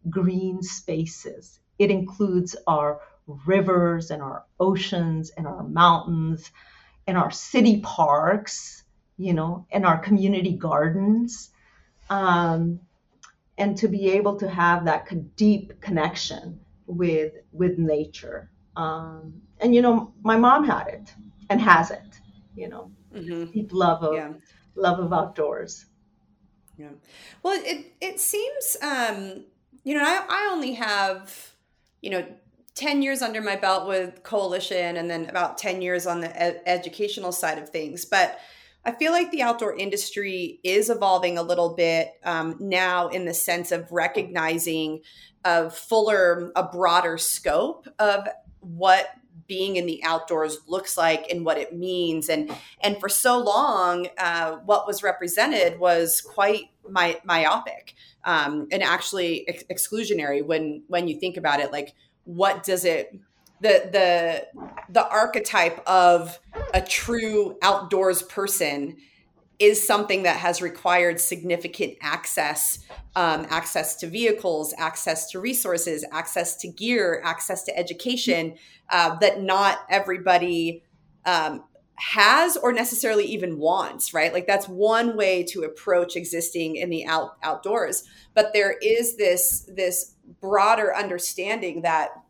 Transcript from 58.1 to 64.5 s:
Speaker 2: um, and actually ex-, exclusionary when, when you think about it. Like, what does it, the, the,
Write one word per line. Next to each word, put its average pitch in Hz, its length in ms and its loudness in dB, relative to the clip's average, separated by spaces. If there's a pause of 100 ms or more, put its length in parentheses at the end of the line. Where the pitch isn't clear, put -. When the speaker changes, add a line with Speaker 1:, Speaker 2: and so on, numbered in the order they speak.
Speaker 2:
um, 151 480 0
and 190 100 -2
actually 175 680 -2
ex-, 170 200 -10
exclusionary 170 760 -2
when, 156 420 -2
when 175 220 -2
you 151 100 -6
think 180 160 -6
about 156 240 0
it. 139 140 -4
Like, 143 200 -8 (300)
what 175 400 0
does 180 220 -2
it, 165 340 -2 (400)
the, 190 320 4
the, 175 560 2 (420)